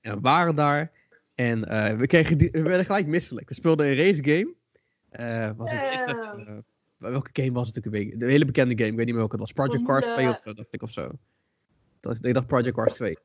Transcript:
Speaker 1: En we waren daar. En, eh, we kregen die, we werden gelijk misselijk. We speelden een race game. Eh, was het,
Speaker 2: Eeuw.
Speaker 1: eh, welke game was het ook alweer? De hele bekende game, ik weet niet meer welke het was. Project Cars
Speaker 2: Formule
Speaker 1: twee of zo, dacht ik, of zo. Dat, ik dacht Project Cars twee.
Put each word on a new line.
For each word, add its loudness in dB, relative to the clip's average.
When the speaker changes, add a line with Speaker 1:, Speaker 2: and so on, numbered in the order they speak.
Speaker 1:
En -8
we -6
waren 4
daar. 2
En, 0
eh, 0
we 2
kregen 4
die, 6
we 0
werden 2
gelijk 0
misselijk. -4
We -10
speelden 2
een 2
race 4
game. 2
Eh, -4
was -6
het, -4
Speaker 2:
Eeuw. -8
Speaker 1:
eh, -14
welke -6
game -2
was -2
het -10
ook -10
alweer? -4
De -4
hele 6
bekende 2
game, 2
ik -4
weet 0
niet -2
meer 0
welke -4
het -6
was. -10
Project -2
Cars 2
Speaker 2:
Formule -2
Speaker 1:
twee 2
of -16
zo, -14
dacht -16
ik, -10
of -12
zo. -8
Dat, -6
ik 2
dacht 0
Project 0
Cars 2
twee. -6